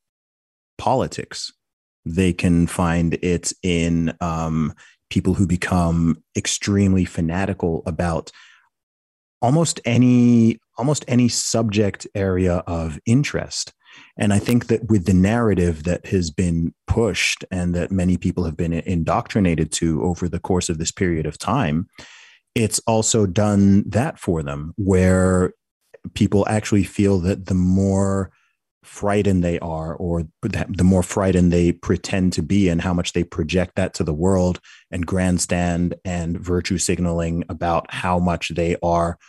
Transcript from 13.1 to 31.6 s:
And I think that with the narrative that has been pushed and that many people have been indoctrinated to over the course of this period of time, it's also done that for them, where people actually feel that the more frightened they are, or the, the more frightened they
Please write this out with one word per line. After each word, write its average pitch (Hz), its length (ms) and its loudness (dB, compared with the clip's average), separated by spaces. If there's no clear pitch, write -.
And 104 160 0
I 101 60 4
think 117 280 0
that 110 220 -2
with 98 180 2
the 98 80 4
narrative 92 680 2
that 87 220 -2
has 87 240 -2
been 85 440 -2
pushed - 640 0
and 90 240 -2
that 87 180 -2
many 90 240 2
people 90 280 -2
have 78 120 -6
been 85 160 -2
indoctrinated 85 1000 0
to 82 300 0
over 87 260 -2
the 87 120 -6
course 92 280 0
of 82 100 -2
this 82 120 -4
period 82 360 -2
of 78 120 -8
time, 92 480 -2
it's 110 320 0
also 110 400 2
done 98 640 4
that 113 300 -2
for 80 240 -2
them, 73 340 -8
where 92 760 4
people 101 340 2
actually 104 360 0
feel 98 360 0
that 92 260 -2
the 98 80 -2
more 95 760 2
frightened 101 640 0
they 85 160 0
are, 80 360 -8
or 85 260 -4
the, 85 260 -4
the 85 160 -2
more 92 180 4
frightened 90 500 2
they 87 200 4